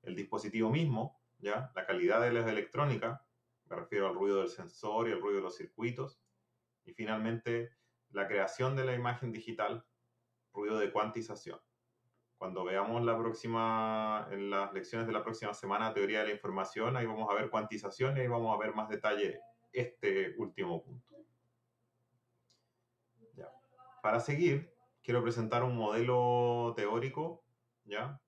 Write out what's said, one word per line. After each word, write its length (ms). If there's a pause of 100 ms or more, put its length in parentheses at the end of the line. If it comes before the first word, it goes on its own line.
el 120
dispositivo 560
mismo, 500 (180)
¿ya? 360
La 100
calidad 360
de 120
la 160
electrónica, 760 (380)
me 120
refiero 300
al 80
ruido 240
del 120
sensor 580
y 40
al 80
ruido 180
de 60
los 120
circuitos, 680 (640)
y 80
finalmente 800 (380)
la 180
creación 480
de 80
la 100
imagen 380
digital, 520 (680)
ruido 260
de 140
cuantización. 680 (800)
Cuando 260
veamos 380
la 140
próxima, 1120
en 200
las 240
lecciones 320
de 80
la 100
próxima 300
semana, 400
teoría 260
de 60
la 60
información, 640
ahí 120
vamos 240
a 40
ver 140
cuantización 680
y 60
ahí 80
vamos 260
a 40
ver 160
más 160
detalle 500 (320)
este 640
último 480
punto. 320 (2250)
Ya. 140 (520)
Para 180
seguir, 500 (320)
quiero 200
presentar 420
un 120
modelo 1000
teórico, 680 (420)
¿ya? 440